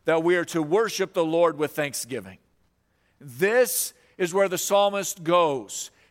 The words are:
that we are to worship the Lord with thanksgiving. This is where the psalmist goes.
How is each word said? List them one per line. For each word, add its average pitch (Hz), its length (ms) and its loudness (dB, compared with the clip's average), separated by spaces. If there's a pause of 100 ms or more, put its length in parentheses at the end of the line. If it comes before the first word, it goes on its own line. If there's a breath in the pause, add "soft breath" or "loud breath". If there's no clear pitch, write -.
that 160 200 2
we 175 120 4
are 170 80 0
to 160 180 -4
worship 190 520 0
the 175 100 0
Lord 160 340 2
with 147 140 -2
thanksgiving. 120 680 -8 (840)
This 190 720 0 (240 soft breath)
is 175 160 -2
where 196 160 2
the 180 80 -4
psalmist 202 680 0
goes. 160 680 0 (220 soft breath)